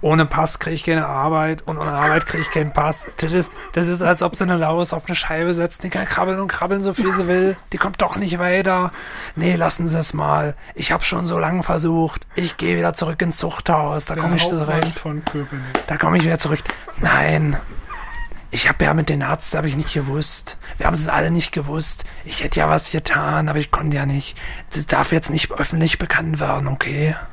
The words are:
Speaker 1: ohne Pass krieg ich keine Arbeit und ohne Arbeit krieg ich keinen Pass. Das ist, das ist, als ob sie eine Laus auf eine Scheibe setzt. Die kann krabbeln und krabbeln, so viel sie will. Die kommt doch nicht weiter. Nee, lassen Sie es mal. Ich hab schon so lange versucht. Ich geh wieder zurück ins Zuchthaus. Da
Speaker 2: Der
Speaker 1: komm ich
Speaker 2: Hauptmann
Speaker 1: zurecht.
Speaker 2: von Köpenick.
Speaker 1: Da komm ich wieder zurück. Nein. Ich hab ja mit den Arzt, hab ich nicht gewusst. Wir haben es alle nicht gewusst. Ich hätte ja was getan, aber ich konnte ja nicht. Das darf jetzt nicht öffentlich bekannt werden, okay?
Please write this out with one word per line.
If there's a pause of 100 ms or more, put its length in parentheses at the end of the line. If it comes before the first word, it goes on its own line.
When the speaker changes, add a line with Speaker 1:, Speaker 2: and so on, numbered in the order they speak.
Speaker 1:
ohne
Pass
krieg
ich
keine
Arbeit
und
ohne
Arbeit
krieg
ich
keinen
Pass. (120)
Das
ist, (220)
das
ist,
als
ob
sie
eine
Laus
auf
eine
Scheibe
setzt.
Die
kann
krabbeln
und
krabbeln,
so
viel
sie
will. (160)
Die
kommt
doch
nicht
weiter. (460)
Nee,
lassen
Sie
es
mal. (200)
Ich
hab
schon
so
lange
versucht.
Ich
geh
wieder
zurück
ins
Zuchthaus.
Da
Speaker 2:
Der
Speaker 1:
komm
ich
Speaker 2:
Hauptmann
Speaker 1:
zurecht.
Speaker 2:
von
Köpenick.
Speaker 1:
Da
komm
ich
wieder
zurück. (400)
Nein. (960)
Ich
hab
ja
mit
den
Arzt,
hab
ich
nicht
gewusst. (180)
Wir
haben
es
alle
nicht
gewusst. (220)
Ich
hätte
ja
was
getan,
aber
ich
konnte
ja
nicht. (380)
Das
darf
jetzt
nicht
öffentlich
bekannt
werden,
okay? (160)